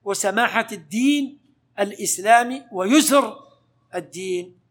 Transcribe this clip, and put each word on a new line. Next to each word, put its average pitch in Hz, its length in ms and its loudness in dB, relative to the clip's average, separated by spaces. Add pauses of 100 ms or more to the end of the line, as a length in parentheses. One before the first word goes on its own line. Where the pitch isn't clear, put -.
وسماحة 208 680 -2
الدين 240 680 -2 (400)
الإسلامي 233 920 0
ويسر 226 640 2 (600)
الدين 180 600 -8 (140)